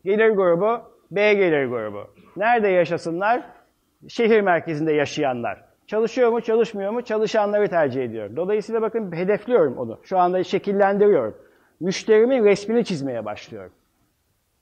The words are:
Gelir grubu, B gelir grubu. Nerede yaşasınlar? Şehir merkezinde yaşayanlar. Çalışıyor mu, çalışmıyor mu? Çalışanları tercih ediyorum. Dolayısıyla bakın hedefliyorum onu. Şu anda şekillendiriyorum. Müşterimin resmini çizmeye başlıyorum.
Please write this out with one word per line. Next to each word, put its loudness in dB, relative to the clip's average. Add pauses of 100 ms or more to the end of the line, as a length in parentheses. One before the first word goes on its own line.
Gelir 2
grubu, 2 (300)
B 2
gelir 2
grubu. -6 (300)
Nerede 2
yaşasınlar? 0 (580)
Şehir 2
merkezinde 0
yaşayanlar. -2 (220)
Çalışıyor 0
mu, -2
çalışmıyor -2
mu? -6
Çalışanları 0
tercih 0
ediyorum. -8
Dolayısıyla -2
bakın -6
hedefliyorum 0
onu. -8
Şu -2
anda 2
şekillendiriyorum. 2 (420)
Müşterimin 2
resmini 2
çizmeye -6
başlıyorum. -14 (880)